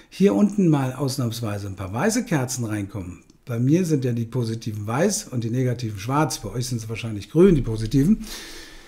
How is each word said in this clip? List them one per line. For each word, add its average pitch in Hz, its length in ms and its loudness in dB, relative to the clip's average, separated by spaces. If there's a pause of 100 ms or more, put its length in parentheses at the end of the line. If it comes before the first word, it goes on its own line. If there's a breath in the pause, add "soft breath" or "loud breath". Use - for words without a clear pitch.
hier 202 260 4
unten 202 340 4
mal 135 260 2
ausnahmsweise 117 720 -4
ein 95 100 -8
paar 95 160 -8
weiße 208 320 0
Kerzen 123 400 -2
reinkommen, 98 580 -6 (220)
bei 120 140 -6
mir 151 260 4
sind 143 220 0
ja 123 60 0
die 117 120 -2
positiven 113 600 -6
weiß 156 420 0
und 117 160 -4
die 110 60 -2
negativen 120 480 -2
schwarz, 135 400 0
bei 104 100 -10
euch 120 200 -6
sind 123 100 -4
es 110 100 -10
wahrscheinlich 110 420 -8
grün, 180 240 8
die 135 60 2
positiven, 135 640 2 (640 loud breath)